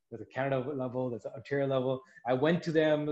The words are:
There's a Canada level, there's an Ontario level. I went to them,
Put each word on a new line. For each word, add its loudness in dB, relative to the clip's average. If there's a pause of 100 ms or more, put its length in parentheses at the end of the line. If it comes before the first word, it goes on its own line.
(100)
There's -12
a -16
Canada 0 (100)
level, -4
there's -8
an -8
Ontario -2
level. 0 (260)
I 2
went 2
to -2
them, 4